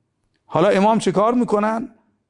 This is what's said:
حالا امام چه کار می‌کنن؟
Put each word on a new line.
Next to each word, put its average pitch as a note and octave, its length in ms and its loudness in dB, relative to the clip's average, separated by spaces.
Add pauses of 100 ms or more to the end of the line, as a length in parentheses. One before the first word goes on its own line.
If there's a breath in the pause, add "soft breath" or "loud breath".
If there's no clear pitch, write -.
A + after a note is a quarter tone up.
(460)
حالا E3 220 0
امام G3+ 300 2
چه F#3+ 140 -2
کار G#3+ 220 0
می‌کنن؟ A3+ 540 -2 (420)